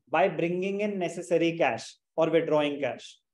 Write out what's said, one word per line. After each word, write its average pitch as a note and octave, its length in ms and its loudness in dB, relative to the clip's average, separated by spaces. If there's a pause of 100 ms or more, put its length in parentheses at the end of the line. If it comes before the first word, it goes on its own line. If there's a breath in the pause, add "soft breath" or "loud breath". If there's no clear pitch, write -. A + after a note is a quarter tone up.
(160)
"By E3 140 4
bringing F3+ 520 -2
in G#3 140 -2
necessary E3+ 560 0 (100)
cash A#2 240 0 (340)
or D#3+ 80 4
withdrawing D3+ 560 2
cash." A#2+ 240 -6 (260)